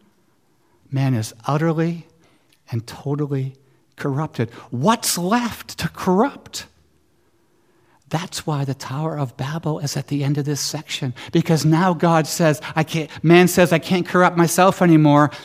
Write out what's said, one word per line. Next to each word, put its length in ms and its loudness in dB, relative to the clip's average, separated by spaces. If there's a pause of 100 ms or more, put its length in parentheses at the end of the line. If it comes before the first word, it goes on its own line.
(920)
Man 200 0
is 220 -4 (100)
utterly 640 -2 (640)
and 160 -6
totally 680 -6 (400)
corrupted. 520 -4 (220)
What's 480 -2
left 600 -4
to 100 -4
corrupt? 800 -2 (1400)
That's 380 -8
why 180 -4
the 100 -4
Tower 440 -8
of 180 -6
Babel 440 -6
is 160 -6
at 100 -8
the 160 -4
end 160 0
of 60 -4
this 160 -4
section, 520 -8 (200)
because 320 2
now 300 4
God 340 2
says, 320 0 (160)
"I 80 0
can't," 260 -6 (140)
man 240 8
says, 240 4
"I 80 2
can't 260 -2
corrupt 300 2
myself 440 2
anymore. 520 6 (120)